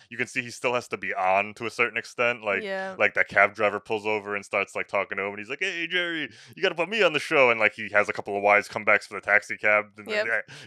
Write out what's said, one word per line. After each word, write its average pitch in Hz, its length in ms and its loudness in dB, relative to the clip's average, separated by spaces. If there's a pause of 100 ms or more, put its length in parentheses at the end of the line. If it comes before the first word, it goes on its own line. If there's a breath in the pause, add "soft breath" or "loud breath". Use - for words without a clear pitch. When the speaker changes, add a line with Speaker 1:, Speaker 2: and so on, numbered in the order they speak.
Speaker 1:
you 117 80 -18
can 117 100 -4
see 131 160 -6
he 120 80 -12
still 123 240 -2
has 120 140 -4
to 110 80 -6
be 95 180 -6
on 98 400 2
to 117 120 -8
a 107 40 -8
certain 117 260 0
extent. 120 460 -2
Like, 98 200 0
Speaker 2:
Yeah. 190 340 -8
Speaker 1:
like, 104 180 2
that 95 140 0
cab 101 260 4
driver 104 240 0
pulls 107 280 -6
over 104 280 -4
and 98 100 -8
starts, 98 300 -4
like, 95 140 -6
talking 98 280 -4
to 98 80 -2
him, 101 60 -4
and 101 80 -12
he's 104 100 -12
like, 139 120 -8
"Hey, 170 260 -6
Jerry, 170 420 -4 (260 loud breath)
you 156 80 -6
gotta 180 120 2
put 165 140 -4
me 214 140 0
on 165 100 4
the 143 60 0
show." 135 320 4
And, 113 80 2
like, 107 160 4
he 104 160 -10
has 104 180 4
a 104 40 -2
couple 101 240 -6
of 101 60 -2
wise 101 260 4
comebacks 104 380 0
for 104 80 -12
the 95 60 -10
taxi 104 360 0
cab, 104 400 0
and 104 100 -18
then 113 60 -6
Speaker 2:
Yep. 208 120 -2
Speaker 1:
that, 113 200 -4 (220 loud breath)